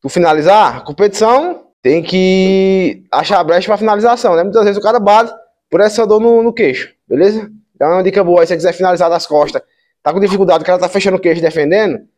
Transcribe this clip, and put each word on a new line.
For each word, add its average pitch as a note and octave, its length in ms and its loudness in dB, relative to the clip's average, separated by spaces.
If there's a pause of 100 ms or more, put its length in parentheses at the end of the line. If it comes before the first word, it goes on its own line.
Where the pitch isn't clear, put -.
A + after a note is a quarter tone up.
tu C3+ 80 -10
finalizar. D#3+ 760 2
Competição, A3 800 -2 (160)
tem D#3 200 0
que F#3 1080 0
achar F3 260 0
a F3 60 0
brecha E3+ 220 0
pra G#3+ 100 0
finalização, A3 580 0
né? E3 80 2
Muitas G3+ 220 0
vezes G3+ 140 0
o G#3 40 -8
cara A3+ 160 0
bate G#3+ 340 2 (360)
por E3+ 120 0
essa G#3+ 260 0
dor G#3+ 140 2
no, A#3 220 2
no A3+ 100 -2
queixo, E3 420 -4 (120)
beleza? G#3 440 -2 (240)
Então - 180 -2
é - 20 0
uma F#3 80 -2
dica F#3+ 220 0
boa F3 160 2
aí, E3 60 2
se F3 60 -4
você F3 40 -2
quiser E3 160 -2
finalizar F3+ 360 0
das E3+ 180 -2
costas, D3 360 -2 (400)
tá D3 100 -2
com F3+ 80 -2
dificuldade, F#3+ 420 0
o D#3 40 -8
cara F3+ 120 0
tá F3+ 100 -2
fechando F#3+ 280 -2
o F3 40 -2
queixo E3+ 200 0
defendendo D#3+ 580 -2 (200)